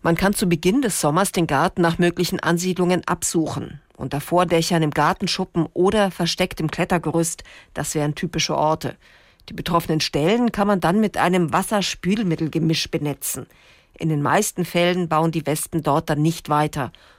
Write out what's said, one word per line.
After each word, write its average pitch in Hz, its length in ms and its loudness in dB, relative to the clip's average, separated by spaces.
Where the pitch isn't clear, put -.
Man 165 140 2
kann 196 180 0
zu 196 140 0
Beginn 185 340 2
des 214 180 -2
Sommers 170 320 2
den 165 140 0
Garten 156 340 0
nach 170 180 2
möglichen 175 420 0
Ansiedlungen 175 680 0
absuchen. 156 720 -4
Unter 139 240 -6
Vordächern, 170 640 2
im 151 80 2
Gartenschuppen 170 840 0
oder 202 380 2
versteckt 180 500 -2
im 156 100 0
Klettergerüst, 165 760 -2
das - 200 -6
wären 147 220 0
typische 165 400 -2
Orte. 151 400 0
Die - 60 -14
betroffenen 165 460 0
Stellen 214 520 2
kann 202 140 0
man 202 140 2
dann 175 200 2
mit 208 160 0
einem 170 360 2
Wasserspülmittelgemisch 175 1400 0
benetzen. 147 560 -4
In - 120 -4
den 151 120 0
meisten 165 440 0
Fällen 175 440 0
bauen 160 220 2
die 156 160 -4
Wespen 151 360 -2
dort 151 280 0
dann 147 120 2
nicht 165 260 0
weiter. 151 420 0